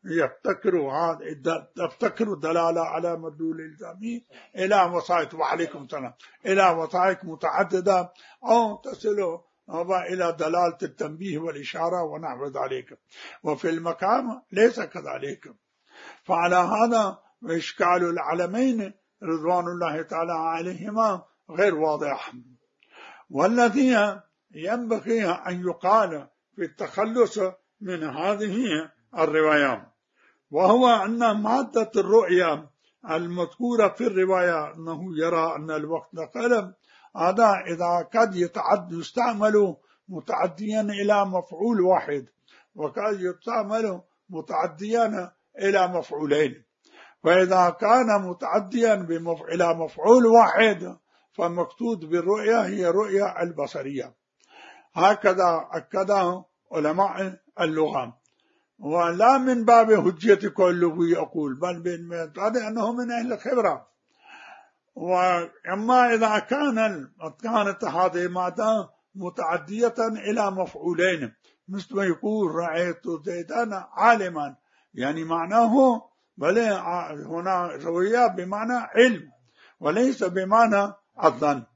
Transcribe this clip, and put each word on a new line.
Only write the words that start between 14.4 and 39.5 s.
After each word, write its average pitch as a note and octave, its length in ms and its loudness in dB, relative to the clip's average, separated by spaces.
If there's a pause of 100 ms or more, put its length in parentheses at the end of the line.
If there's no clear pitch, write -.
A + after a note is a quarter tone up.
ليس A3+ 280 2
كذلك. C#3 720 -12 (680)
فعلى F3 320 2
هذا G#3+ 640 2 (260)
إشكال F3 600 0
العلمين F3+ 880 -2 (300)
رضوان E3+ 440 -2
الله E3+ 360 -4
تعالى E3 300 -4
عليهما F3 880 -4 (280)
غير F3 240 2
واضح، D3+ 580 -4 (1000)
والذي A3 880 2 (300)
ينبغي A3 800 -4
أن F3+ 300 -6
يقال F3+ 680 0 (280)
في - 80 -6
التخلص G#3+ 720 -2 (420)
من F3+ 220 -8
هذه F#3 880 -4 (280)
الرواية D3+ 760 0 (560)
وهو G3+ 380 4
أن A3+ 420 2
مادة A3 680 -2
الرؤيا F3+ 720 2 (420)
المذكورة F3+ 800 -2
في - 180 -4
الرواية F#3 680 0
أنه E3 440 -10
يرى E3 380 0
أن D#3 140 -10
الوقت D#3 480 -8 (160)
قلم، A#3 400 0 (420)
هذا F#3+ 500 2
إذا F3 480 -2
قد A3 220 2
يتعد F3 560 -2
يستعمل G#3 840 0 (320)